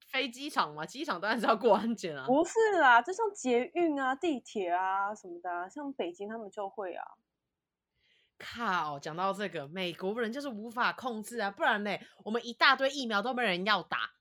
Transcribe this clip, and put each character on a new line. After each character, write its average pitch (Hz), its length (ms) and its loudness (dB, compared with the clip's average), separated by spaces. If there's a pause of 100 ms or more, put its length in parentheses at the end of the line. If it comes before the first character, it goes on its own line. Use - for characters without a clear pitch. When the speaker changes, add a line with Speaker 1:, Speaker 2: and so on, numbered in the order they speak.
(120)
Speaker 1:
飞 269 180 0
机 262 200 -10
场 165 260 -2
吗？ 151 100 -6
机 269 200 -10
场 185 160 -4
当 202 100 0
然 240 80 0
是 202 60 0
要 226 100 6
过 214 200 6
安 226 200 2
检 156 220 -6
啊。 131 100 -8
Speaker 2:
不 277 160 6
是 339 160 0 (180)
啦， 254 240 8
就 349 120 -4
像 453 200 -2
捷 247 400 0
运 320 240 2
啊、 262 160 0
地 277 280 -2
铁 190 280 -4
啊 190 460 0
什 208 140 -18
么 175 100 -12
的 180 100 -8
啊， 175 200 -6
像 285 240 -8
北 185 180 -4
京 202 160 -10
他 220 100 -8
们 208 140 -12
就 196 160 -6
会 196 260 -8
啊。 - 120 -10 (1300)
Speaker 1:
靠， 180 640 -2
讲 156 160 -6
到 185 160 2
这 196 160 -4
个， 160 220 -6
美 175 240 -4
国 196 260 -4
人 226 100 0
就 262 120 -6
是 285 80 -6
无 220 200 -10
法 220 220 2
控 220 320 -6
制 233 160 -8
啊， 202 100 0
不 247 140 -4
然 226 220 2
嘞， 190 200 -4 (200)
我 208 40 -6
们 226 160 -2
一 240 60 -8
大 269 240 6
堆 269 160 2
疫 277 140 -4
苗 208 160 0
都 247 120 -2
没 247 80 -2
人 185 220 0
要 202 180 2
打。 120 280 -4 (120)